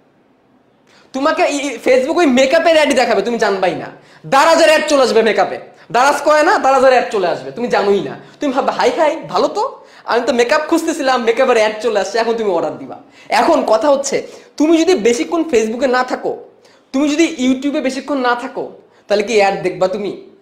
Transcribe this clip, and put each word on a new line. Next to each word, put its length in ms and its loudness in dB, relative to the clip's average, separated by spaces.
তোমাকে 300 0
ই-, 140 0
ই-, 280 -6
Facebook 340 2
ওই 80 4
মেকআপের 480 4
অ্যাডই 180 4
দেখাবে, 300 2
তুমি 160 -4
জানবাই 360 0
না। 120 -10
দারাজের 420 4
অ্যাড 200 2
চলে 140 2
আসবে 200 2
মেকআপে, 360 0
দারাজ 300 2
করে 200 4
না, 160 2
দারাজের 300 4
অ্যাড 240 2
চলে 140 -2
আসবে, 240 -6
তুমি 180 -6
জানোই 320 0
না। 200 -10
তুমি 120 -2
ভাববে, 200 -2
"হাই 180 0
হাই, 260 0
ভালো 200 0
তো, 320 -6
আমি 220 -2
তো 60 0
makeup 360 0
খুঁজতেছিলাম, 540 0
মেকআপের 340 0
অ্যাড 260 0
চলে 180 -2
আসছে", 180 -4
এখন 160 -2
তুমি 160 -2
order 280 -4
দিবা। 200 -16
এখন 380 2
কথা 240 2
হচ্ছে, 360 -2
তুমি 220 4
যদি 160 2
বেশিক্ষণ 480 0
Facebook-এ 440 0
না 180 0
থাকো, 320 -6
তুমি 160 0
যদি 400 0
YouTube-এ 320 -2
বেশিক্ষণ 380 -4
না 160 0
থাকো, 380 -8
তাহলে 160 0
কি 120 -2
অ্যাড 260 2
দেখবা 260 -2
তুমি? 420 -8